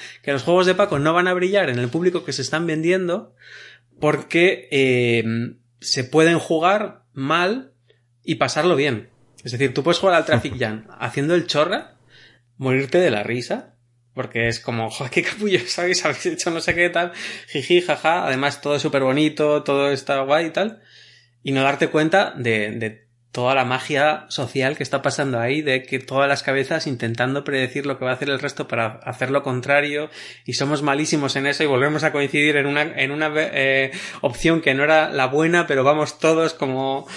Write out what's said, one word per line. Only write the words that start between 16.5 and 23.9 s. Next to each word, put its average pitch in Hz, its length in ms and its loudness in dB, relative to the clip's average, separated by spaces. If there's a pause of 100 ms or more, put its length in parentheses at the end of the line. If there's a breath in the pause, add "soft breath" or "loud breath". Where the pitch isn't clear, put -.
no 165 100 -4
sé 165 140 -2
qué 175 140 2
tal, 175 240 -2 (340 loud breath)
jiji, 175 340 2
jaja", 165 460 0
además 139 340 -2
todo 147 140 0
es 139 80 -2
súper 139 200 0
bonito, 147 600 2
todo 139 280 2
está 139 300 -2
guay 151 260 2
y 156 40 -8
tal, 208 300 -4 (640 soft breath)
y 135 80 -4
no 135 120 2
darte 139 240 2
cuenta 160 500 2
de, 110 340 0
de 110 380 -8 (220)
toda 123 240 0
la 131 80 2
magia 139 640 0